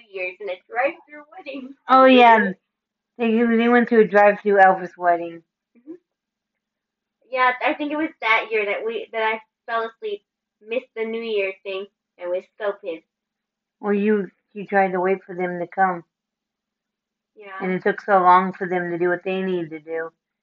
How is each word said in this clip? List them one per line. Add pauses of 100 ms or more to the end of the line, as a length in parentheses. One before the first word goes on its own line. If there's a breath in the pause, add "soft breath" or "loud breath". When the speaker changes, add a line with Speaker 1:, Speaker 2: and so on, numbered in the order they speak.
Speaker 1:
Year's
in
a
drive-thru
wedding. (140)
Speaker 2:
Oh,
yeah. (640)
They, (120)
they
went
to
a
drive-thru
Elvis
wedding. (340)
Speaker 1:
Mm-hmm. (1400)
Yeah,
I
think
it
was (120)
that
year
that
we,
that
I (240)
fell
asleep, (360)
missed
the
New
Year (100)
thing, (300)
and
was (120)
so
pissed. (760)
Speaker 2:
Well,
you, (220)
you
tried
to
wait
for
them
to
come. (1300)
Speaker 1:
Yeah.
Speaker 2:
And
it
took
so
long
for
them
to
do
what
they
needed
to
do (300)